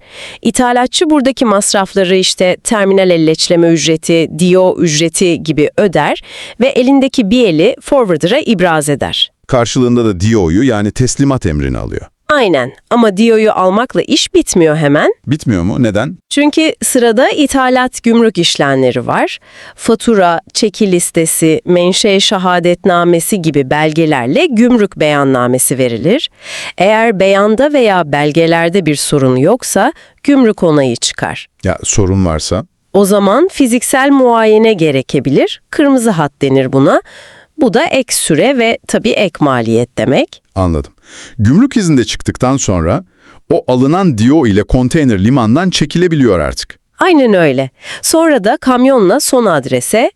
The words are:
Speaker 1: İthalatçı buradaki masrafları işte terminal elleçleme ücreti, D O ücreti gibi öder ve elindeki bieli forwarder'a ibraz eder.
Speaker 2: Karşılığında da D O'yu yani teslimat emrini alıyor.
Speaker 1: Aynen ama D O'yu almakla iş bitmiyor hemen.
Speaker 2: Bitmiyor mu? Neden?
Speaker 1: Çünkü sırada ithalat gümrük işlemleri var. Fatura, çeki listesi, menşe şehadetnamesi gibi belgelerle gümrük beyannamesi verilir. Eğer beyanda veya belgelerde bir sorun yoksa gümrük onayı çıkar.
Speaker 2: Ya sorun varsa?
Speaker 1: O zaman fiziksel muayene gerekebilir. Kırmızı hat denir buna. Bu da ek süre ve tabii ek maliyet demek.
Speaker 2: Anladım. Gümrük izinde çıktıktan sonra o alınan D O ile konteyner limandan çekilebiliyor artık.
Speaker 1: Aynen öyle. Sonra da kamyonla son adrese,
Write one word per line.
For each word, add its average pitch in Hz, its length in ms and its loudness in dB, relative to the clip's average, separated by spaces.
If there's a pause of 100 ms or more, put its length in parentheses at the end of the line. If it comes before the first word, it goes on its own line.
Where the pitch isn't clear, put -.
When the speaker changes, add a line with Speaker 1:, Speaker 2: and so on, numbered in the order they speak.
(420)
Speaker 1:
İthalatçı 247 680 0
buradaki 269 360 0
masrafları 196 720 0
işte 185 480 0
terminal 196 460 2
elleçleme 170 580 2
ücreti, 160 640 0
D 180 280 2
O 185 200 0
ücreti 165 640 -2
gibi 147 340 0
öder 185 440 -2 (400)
ve 254 60 2
elindeki 262 600 0
bieli 202 520 2
forwarder'a 208 580 0
ibraz 170 500 0
eder. - 420 -4 (160)
Speaker 2:
Karşılığında 120 580 0
da 98 140 -2
D 110 180 0
O'yu 92 260 2
yani 104 280 0
teslimat 131 540 -2
emrini 71 320 -4
alıyor. 50 280 -10 (260)
Speaker 1:
Aynen 170 400 0 (180)
ama 220 280 0
D 226 160 2
O'yu 214 180 2
almakla 190 500 0
iş - 320 -2
bitmiyor 170 420 2
hemen. 160 380 0 (140)
Speaker 2:
Bitmiyor 117 360 -2
mu? 98 200 -2
Neden? 113 340 -2 (120)
Speaker 1:
Çünkü 294 520 0
sırada 240 480 2
ithalat 254 720 -2
gümrük 226 340 2
işlemleri 131 720 0
var. 214 320 -4 (360)
Fatura, 190 640 0 (140)
çeki 208 380 -2
listesi, 165 720 0
menşe 180 540 0
şehadetnamesi 175 1200 0
gibi 143 280 -2
belgelerle 151 760 0
gümrük 233 540 0
beyannamesi 135 800 0
verilir. 127 520 -2 (480)
Eğer 220 420 0
beyanda 208 540 2
veya 190 380 0
belgelerde 165 720 0
bir 151 100 0
sorun 131 400 0
yoksa 202 580 0 (300)
gümrük 254 400 0
onayı 143 320 2
çıkar. - 520 -8 (160)
Speaker 2:
Ya 90 200 -4
sorun 95 420 0
varsa? 82 400 -4 (280)
Speaker 1:
O 196 120 2
zaman 208 460 2
fiziksel 262 580 0
muayene 226 640 4
gerekebilir. 151 960 -2
Kırmızı 262 400 0
hat 160 220 -2 (100)
denir 131 320 0
buna. 165 280 2 (560)
Bu 254 160 0
da 277 120 0
ek - 300 -4
süre 202 420 0
ve 233 200 0 (100)
tabii 208 220 -2
ek 202 300 -2
maliyet 120 580 0
demek. 139 440 -2 (140)
Speaker 2:
Anladım. 85 380 -2 (460)
Gümrük 160 380 2
izinde 160 260 2
çıktıktan 127 540 -4
sonra 95 460 -2 (480)
o 165 160 0
alınan 139 500 2
D 117 160 2
O 156 140 2
ile 101 160 2
konteyner 127 600 0
limandan 127 460 2
çekilebiliyor 151 680 0
artık. - 400 -8 (200)
Speaker 1:
Aynen 294 340 2
öyle. 135 360 0 (320)
Sonra 320 420 0
da 240 180 0
kamyonla 247 580 2
son 254 260 0
adrese, 156 720 -2